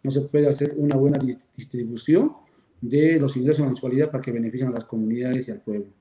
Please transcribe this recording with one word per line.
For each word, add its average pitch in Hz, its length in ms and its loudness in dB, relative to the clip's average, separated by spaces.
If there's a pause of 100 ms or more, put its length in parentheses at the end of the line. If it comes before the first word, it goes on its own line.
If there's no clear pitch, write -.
no 139 80 -2
se 139 120 0
puede 147 260 2
hacer 143 280 0
una 147 200 2
buena 139 220 4
dis-, 127 360 -4
distribución 123 800 0 (480)
de 147 380 2
los 135 180 0
ingresos 143 220 2
de 151 40 2
la 139 60 2
municipalidad 127 420 0
para 123 120 -6
que 120 100 -6
beneficien 117 360 -4
a 120 40 -4
las 117 120 -6
comunidades 120 640 -2
y - 20 -12
al 104 100 -10
pueblo. 104 260 -6 (140)